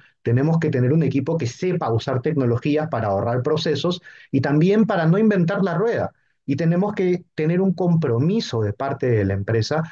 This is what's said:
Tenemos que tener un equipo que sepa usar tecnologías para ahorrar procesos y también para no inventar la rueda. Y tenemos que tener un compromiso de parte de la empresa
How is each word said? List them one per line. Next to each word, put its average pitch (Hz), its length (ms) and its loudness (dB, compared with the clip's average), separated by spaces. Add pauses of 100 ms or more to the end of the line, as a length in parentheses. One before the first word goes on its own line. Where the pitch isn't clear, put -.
(220)
Tenemos 139 360 2
que 160 120 0
tener 123 220 2
un 165 100 4
equipo 139 340 0
que 156 100 -2
sepa 170 460 -4
usar 123 300 -2
tecnologías 147 680 0
para 110 200 -2
ahorrar 110 340 -2
procesos 160 600 -2 (300)
y 131 80 2
también 160 460 2
para 175 200 0
no 170 120 4
inventar 196 440 2
la 175 120 -2
rueda. 170 380 -2 (340)
Y 135 100 -2
tenemos 175 380 0
que 180 300 -2 (100)
tener 165 260 0
un 190 140 2
compromiso 160 880 0
de 104 100 -2
parte 135 360 -4
de 110 160 2
la 98 100 0
empresa 113 580 0